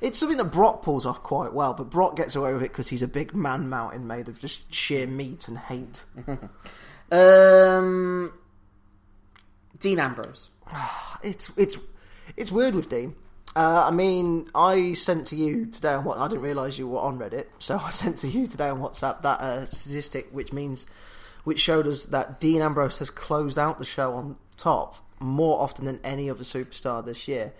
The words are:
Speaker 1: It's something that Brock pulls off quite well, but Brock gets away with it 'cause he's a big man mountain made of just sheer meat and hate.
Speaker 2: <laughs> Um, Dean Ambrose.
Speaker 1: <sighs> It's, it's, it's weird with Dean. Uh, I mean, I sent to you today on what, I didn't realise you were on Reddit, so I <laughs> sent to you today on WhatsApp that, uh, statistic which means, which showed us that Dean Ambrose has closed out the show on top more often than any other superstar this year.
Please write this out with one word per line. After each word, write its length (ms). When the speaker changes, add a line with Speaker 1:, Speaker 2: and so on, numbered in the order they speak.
Speaker 1:
It's 180
something 200
that 140
Brock 300
pulls 240
off 160
quite 300
well, 220
but 160
Brock 240
gets 220
away 160
with 100
it 100
'cause 160
he's 140
a 60
big 260
man 340
mountain 380
made 220
of 100
just 340
sheer 340
meat 420
and 100
hate. 460
Speaker 2:
<laughs> 120
Um, 1200
Dean 220
Ambrose. 500
Speaker 1:
<sighs> 100
It's, 340
it's, 220
it's 160
weird 220
with 160
Dean. 240
Uh, 300
I 60
mean, 640
I 380
sent 360
to 80
you 280
today 300
on 100
what, 140
I 100
didn't 140
realise 340
you 100
were 140
on 180
Reddit, 280
so 200
I 120
<laughs> 120
sent 160
to 100
you 180
today 220
on 120
WhatsApp 420
that, 180
uh, 240
statistic 680
which 200
means, 340
which 160
showed 260
us 200
that 340
Dean 200
Ambrose 380
has 100
closed 500
out 200
the 80
show 300
on 200
top 380
more 440
often 240
than 180
any 240
other 160
superstar 640
this 200
year. 340